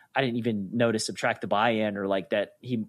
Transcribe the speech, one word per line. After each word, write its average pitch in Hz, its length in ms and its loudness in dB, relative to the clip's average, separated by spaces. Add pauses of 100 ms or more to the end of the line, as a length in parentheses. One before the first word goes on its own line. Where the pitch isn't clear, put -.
(160)
I 131 60 2
didn't 123 160 0
even 107 360 -2
notice 117 340 2
subtract 113 340 -4
the 107 60 -6
buy-in 107 500 2
or, 98 100 -4
like, 98 220 0
that 104 300 0
he 113 300 -4